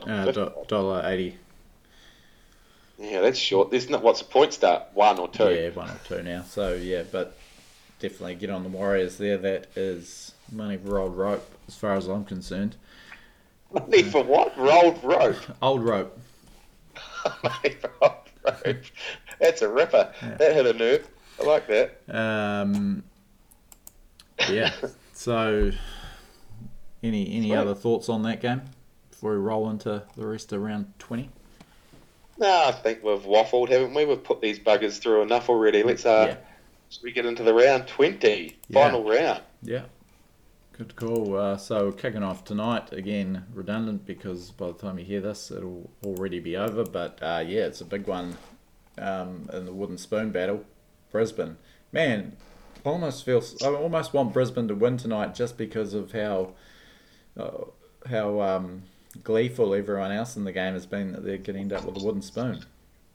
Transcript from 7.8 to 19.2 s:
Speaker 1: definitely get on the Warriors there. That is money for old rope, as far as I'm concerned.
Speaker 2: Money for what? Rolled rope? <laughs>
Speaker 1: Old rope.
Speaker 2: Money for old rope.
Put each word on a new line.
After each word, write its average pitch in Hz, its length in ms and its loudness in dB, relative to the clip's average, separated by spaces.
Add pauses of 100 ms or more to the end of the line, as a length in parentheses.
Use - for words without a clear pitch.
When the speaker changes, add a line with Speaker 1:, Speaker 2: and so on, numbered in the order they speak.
Speaker 1:
definitely 90 360 -8
get 95 140 -6
on 92 120 -4
the 92 80 -8
Warriors 92 480 0
there. 101 180 0
That 95 300 -2 (100)
is 92 560 -8 (180)
money 104 280 -8
for 101 200 -4
old 92 180 -4
rope, 98 280 -2 (240)
as - 60 -20
far 101 200 -2
as 92 140 -2
I'm 101 160 -4
concerned. 98 520 -6 (960)
Speaker 2:
Money 190 300 4
for 143 220 2
what? 143 320 4
Rolled 165 480 6
rope? 127 320 4 (120)
<laughs> - 140 -12
Speaker 1:
Old 131 220 2
rope. 101 340 0 (1200)
Speaker 2:
Money - 380 -2
for - 100 -6 (100)
old 143 120 6 (520)
rope. 120 200 -4 (560)